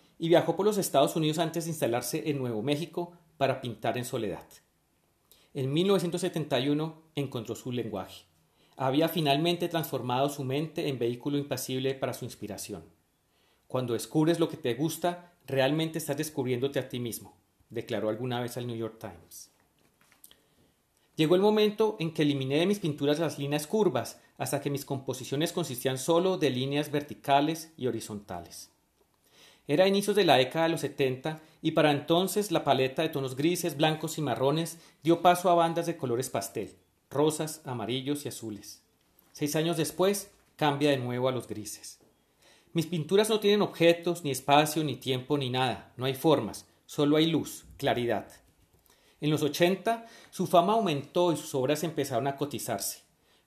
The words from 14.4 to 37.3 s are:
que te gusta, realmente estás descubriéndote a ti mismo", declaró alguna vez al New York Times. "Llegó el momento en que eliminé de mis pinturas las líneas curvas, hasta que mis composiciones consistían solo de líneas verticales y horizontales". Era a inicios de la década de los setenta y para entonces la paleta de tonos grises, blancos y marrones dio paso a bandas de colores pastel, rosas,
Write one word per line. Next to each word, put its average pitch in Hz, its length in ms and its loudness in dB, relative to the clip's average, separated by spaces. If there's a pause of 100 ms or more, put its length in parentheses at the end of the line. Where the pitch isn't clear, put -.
que - 100 -8
te 120 180 -2
gusta, 170 580 -4 (140)
realmente 151 500 0
estás 147 200 -4
descubriéndote 135 600 -4
a 127 100 -4
ti 123 120 -8
mismo", - 360 -10 (360)
declaró 110 380 -4
alguna 120 320 -4
vez 120 160 -8
al 123 100 -8
New 117 80 -6
York 110 240 -8
Times. - 520 -18 (1600)
"Llegó 156 200 4
el 190 60 6
momento 208 580 4
en 160 140 -4
que 165 80 0
eliminé 143 380 2
de 180 80 2
mis 202 120 0
pinturas 147 380 0
las 156 220 -2
líneas 143 260 -2
curvas, 170 560 0 (160)
hasta 139 240 -2
que 143 80 -4
mis 143 160 -4
composiciones 135 680 -4
consistían 131 460 -2
solo 175 400 2
de 147 140 2
líneas 139 400 -2
verticales 147 840 0
y 120 120 -2
horizontales". 101 840 -8 (960)
Era 147 160 4
a 196 40 6
inicios 196 280 2
de 202 80 6
la 143 140 6
década 160 280 2
de 165 60 2
los 156 100 -2
setenta 139 640 -2 (180)
y 160 100 0
para 151 200 6
entonces 180 600 0
la 156 120 0
paleta 131 400 2
de 160 60 0
tonos 135 260 -4
grises, 165 420 0
blancos 156 400 0
y 160 60 -4
marrones 143 560 0 (240)
dio 165 180 4
paso 180 300 6
a - 20 6
bandas 170 320 2
de 170 100 -2
colores 127 360 -2
pastel, 104 440 -6 (360)
rosas, 151 540 0